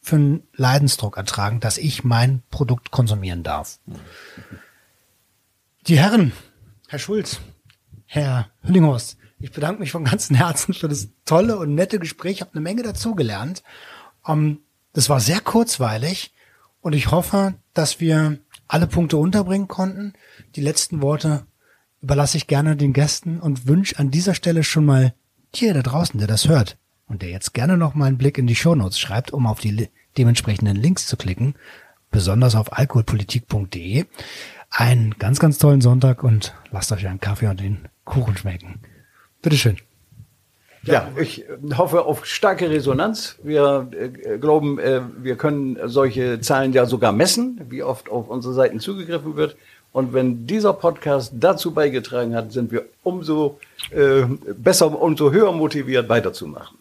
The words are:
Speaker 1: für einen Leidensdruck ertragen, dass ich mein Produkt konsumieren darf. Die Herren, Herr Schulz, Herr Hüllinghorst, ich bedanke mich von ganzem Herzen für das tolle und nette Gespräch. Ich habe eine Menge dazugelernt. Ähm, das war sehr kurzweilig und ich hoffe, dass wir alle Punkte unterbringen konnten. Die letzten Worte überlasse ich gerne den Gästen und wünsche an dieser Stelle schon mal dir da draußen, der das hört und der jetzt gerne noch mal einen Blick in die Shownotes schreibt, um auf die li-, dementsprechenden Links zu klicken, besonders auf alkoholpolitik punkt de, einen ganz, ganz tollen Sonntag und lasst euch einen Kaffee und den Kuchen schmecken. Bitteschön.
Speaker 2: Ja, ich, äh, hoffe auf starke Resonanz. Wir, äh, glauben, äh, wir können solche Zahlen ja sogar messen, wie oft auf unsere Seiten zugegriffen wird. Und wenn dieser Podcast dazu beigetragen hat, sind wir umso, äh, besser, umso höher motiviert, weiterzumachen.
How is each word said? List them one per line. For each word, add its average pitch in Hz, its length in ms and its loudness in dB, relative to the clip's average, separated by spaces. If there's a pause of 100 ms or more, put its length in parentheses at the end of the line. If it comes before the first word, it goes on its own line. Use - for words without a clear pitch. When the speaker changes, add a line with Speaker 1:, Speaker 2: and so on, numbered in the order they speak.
Speaker 1:
für - 140 0
einen 147 260 4 (120)
Leidensdruck 131 600 0
ertragen, 101 420 -4
dass 110 200 -4
ich 156 260 -4
mein 123 460 2
Produkt 127 400 -2
konsumieren 98 520 -2
darf. 76 360 -8 (2000)
Die 165 120 6
Herren, 190 340 4 (560)
Herr 147 100 -12
Schulz, 202 420 -6 (640)
Herr 131 460 -2 (120)
Hüllinghorst, 156 540 2 (240)
ich - 120 -14
bedanke 165 280 -6
mich 165 100 -8
von 165 140 -6
ganzem 147 320 2
Herzen 170 380 0
für - 140 -4
das 110 200 -6 (160)
tolle 208 320 2
und 151 180 -4
nette 190 240 0
Gespräch. 170 340 -8
Ich 190 100 -8
habe - 100 -16
eine 156 80 -6
Menge 196 220 -4
dazugelernt. 170 800 -4 (680)
Ähm, 151 300 0 (340)
das 147 160 0
war 139 120 4
sehr 151 200 0
kurzweilig 143 920 -2 (480)
und 160 140 -4
ich 139 160 0
hoffe, 190 440 0 (200)
dass - 260 -2
wir 156 380 2 (300)
alle 165 180 2
Punkte 165 300 0
unterbringen 185 520 0
konnten. 190 460 -6 (420)
Die 147 40 -8
letzten 156 400 -4
Worte 147 440 -2 (560)
überlasse 143 360 0
ich 151 120 -4
gerne 151 280 2
den 143 160 2
Gästen 147 460 -2
und 139 280 -4
wünsche 175 320 2
an 139 120 0
dieser 175 240 0
Stelle 165 300 0
schon 151 200 2
mal 131 300 4 (400)
dir 220 200 2
da 139 80 0
draußen, 131 360 -2
der 104 100 -2
das 110 200 2
hört 139 280 4 (320)
und 92 140 -8
der 87 80 -10
jetzt - 240 -10
gerne 151 220 2
noch 156 180 0
mal 147 120 2
einen 135 120 2
Blick 135 200 0
in 127 80 2
die 117 100 2
Shownotes 135 420 2
schreibt, - 340 -4
um 131 140 0
auf 110 140 -2
die 110 100 -2
li-, 104 200 -4 (280)
dementsprechenden 110 580 2
Links 151 300 0
zu - 100 -4
klicken, 117 380 -2 (560)
besonders 107 440 4
auf 107 240 0
alkoholpolitik 117 680 0
punkt 101 260 -4
de, 95 300 -2 (680)
einen 117 480 2
ganz, 123 200 0
ganz 156 200 4
tollen 143 220 6
Sonntag 123 420 4
und 110 320 2 (160)
lasst 95 220 -6
euch 98 140 -6
einen 95 140 -6
Kaffee 101 280 -2
und 95 120 -4
den 98 280 -6 (160)
Kuchen 113 320 -2
schmecken. 92 440 -10 (640)
Bitteschön. 123 340 2 (1080)
Speaker 2:
Ja, 143 320 0
ich, - 280 -6
äh, 139 320 -10
hoffe 170 280 2
auf 143 220 -4
starke 190 420 0
Resonanz. 156 760 -2
Wir, 143 500 2
äh, 113 460 -8
glauben, 147 400 2
äh, 127 240 0 (160)
wir 127 180 -6
können 139 480 -2
solche 123 560 0
Zahlen 135 320 0
ja 123 140 6
sogar 113 260 2
messen, 220 560 0
wie 131 140 -10
oft 135 280 -6
auf 117 180 -4
unsere 127 260 -8
Seiten 127 260 2
zugegriffen 165 560 -8
wird. 151 200 -2 (360)
Und 127 200 -2
wenn 123 340 0
dieser 202 260 2
Podcast 147 600 -2
dazu 170 380 2
beigetragen 123 600 -2
hat, 110 180 -6
sind 117 200 -4
wir 117 140 -4 (180)
umso, 156 560 -2 (300)
äh, 135 320 4 (340)
besser, 156 440 2
umso 151 300 4
höher 196 220 4
motiviert, 139 560 -2
weiterzumachen. 92 720 -4